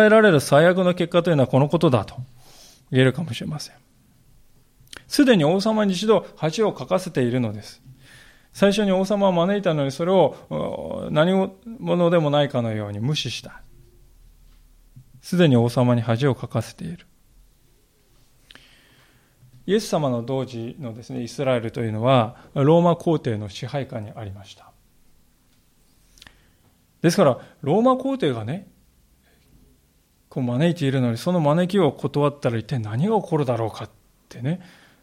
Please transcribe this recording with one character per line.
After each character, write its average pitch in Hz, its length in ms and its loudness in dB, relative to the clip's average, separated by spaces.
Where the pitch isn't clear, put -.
え 214 80 8
ら 220 120 6
れ 208 100 6
る 147 80 6
最 143 260 4
悪 180 180 4
の 180 120 2
結 175 160 -4
果 175 100 4
と 175 80 0
い 170 40 4
う - 20 2
の 139 80 4
は 117 40 0
こ 131 120 2
の 143 100 2
こ 175 80 2
と 160 140 2
だ 104 140 2
と - 100 -18
言 131 100 4
え - 20 6
る 127 100 4
か 175 100 -6
も 117 100 -8
し - 80 -10
れ - 60 -10
ま 156 120 -8
せ - 120 -16
ん。 - 40 -20
す - 160 4
で 247 140 6
に 151 80 4
王 185 160 2
様 214 240 0
に 196 80 0
一 185 140 -6
度 214 180 4
恥 160 280 -2
を 190 100 0
か 123 140 -12
か 185 100 0
せ 180 140 -8
て 147 100 -2
い 120 80 0
る 127 100 -2
の 110 140 -4
で 107 80 -12
す。 - 220 -20
最 196 160 2
初 208 140 0
に 190 80 0
王 185 100 0
様 196 240 0
を 185 60 2
招 185 260 0
い - 20 -8
た 185 120 0
の 151 100 -2
に、 135 80 -4
そ 170 140 -6
れ 180 60 0
を、 147 960 -2
う、 - 20 -8
何 165 220 2
者 170 320 0
で 175 100 2
も 147 100 0
な 147 120 2
い 143 60 0
か 127 140 -4
の 113 100 -2
よ 107 160 -6
う 101 60 -10
に 101 80 -8
無 135 120 -2
視 147 160 -6
し - 140 -12
た。 - 180 -20
す - 160 -8
で 175 140 6
に 123 80 6
王 117 100 2
様 123 260 2
に 120 60 2
恥 117 260 -2
を 127 100 0
か - 120 -12
か 113 140 -4
せ - 120 -10
て - 120 -14
い 170 100 -10
る。 - 100 -20
イ 180 80 -4
エ 220 80 2
ス 220 80 -10
様 151 200 -2
の 117 140 -4
同 131 220 -4
時 120 340 -12
の 120 140 -12
で 113 100 -16
す - 60 -18
ね、 127 120 -8
イ 117 60 -8
ス 143 160 -8
ラ 131 140 2
エ - 20 -2
ル 110 140 -6
と 123 80 -6
い 117 80 -4
う - 20 -6
の 107 100 -6
は、 127 360 2
ロ 151 260 4
ー - 20 4
マ 170 140 2
皇 165 240 -2
帝 110 180 -6
の 104 120 -10
支 - 160 -14
配 131 220 -8
下 120 120 -10
に 104 160 -14
あ 117 80 -14
り 101 80 -12
ま 98 140 -18
し - 100 -20
た。 - 160 -20
で 170 100 2
す 170 60 -2
か 190 80 6
ら、 123 140 2
ロ 151 180 0
ー - 20 0
マ 254 160 2
皇 269 200 -6
帝 165 140 0
が 113 140 -6
ね、 170 240 -10
こ - 100 -10
う 131 60 -2
招 135 260 0
い 165 40 -2
て 143 100 -4
い 135 60 0
る 135 100 0
の 120 100 0
に、 113 60 -4
そ 180 160 -4
の 175 80 0
招 156 260 2
き 196 120 -2
を 151 120 4
断 147 380 -2
っ 143 100 -8
た 127 120 -2
ら 117 60 -2
一 110 60 -6
体 135 160 -6
何 113 280 -4
が 220 140 0
起 - 60 -8
こ 165 80 -4
る 151 80 0
だ 123 140 -2
ろ 113 80 -2
う 107 40 -4
か - 140 -14
っ - 60 -14
て - 120 -18
ね、 160 200 -6